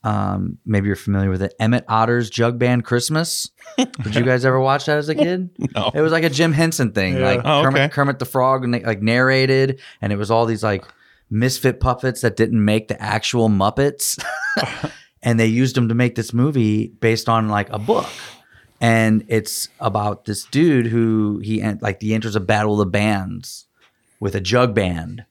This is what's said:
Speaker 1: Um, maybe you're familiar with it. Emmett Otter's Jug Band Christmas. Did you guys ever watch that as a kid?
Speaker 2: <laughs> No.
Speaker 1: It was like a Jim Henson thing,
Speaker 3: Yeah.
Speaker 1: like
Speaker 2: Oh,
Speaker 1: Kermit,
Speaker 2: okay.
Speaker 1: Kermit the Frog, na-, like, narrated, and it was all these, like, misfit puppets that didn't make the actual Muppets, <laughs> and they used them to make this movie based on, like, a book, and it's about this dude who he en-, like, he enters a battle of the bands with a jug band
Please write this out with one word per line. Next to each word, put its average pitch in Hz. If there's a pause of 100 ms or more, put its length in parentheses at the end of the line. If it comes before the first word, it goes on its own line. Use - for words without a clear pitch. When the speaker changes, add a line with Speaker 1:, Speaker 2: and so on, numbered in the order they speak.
Speaker 1:
Um, 95
maybe 101
you're 98
familiar 98
with 92
it. 98
Emmett 113
Otter's 113
Jug 117
Band 123
Christmas. 156 (260)
Did 123
you 120
guys 127
ever 131
watch 135
that 151
as 147
a 156
kid? 180
Speaker 2:
<laughs> -
No. 104
Speaker 1:
It 151
was 156
like 165
a 165
Jim 160
Henson 147
thing, 95
Speaker 3:
Yeah. 131
Speaker 1:
like 127
Speaker 2:
Oh, 147
Speaker 1:
Kermit, 135
Speaker 2:
okay. 147
Speaker 1:
Kermit 139
the 127
Frog, 131
na-, 120
like, 110
narrated, 131 (200)
and 104
it 101
was 104
all 117
these, 110
like, 101 (460)
misfit 127
puppets 127
that 113
didn't 113
make 107
the -
actual 110
Muppets, 110 (520)
<laughs> -
and 117
they 113
used 127
them 120
to 117
make 120
this 110
movie 113
based 113
on, 110
like, 104
a 104
book, 160 (720)
and 110
it's - (120)
about 104
this 104
dude 139
who 110
he 107
en-, 107
like, 101
he 107
enters 110
a 107
battle 107
of 104
the 104
bands 98 (540)
with 98
a 101
jug 113
band 95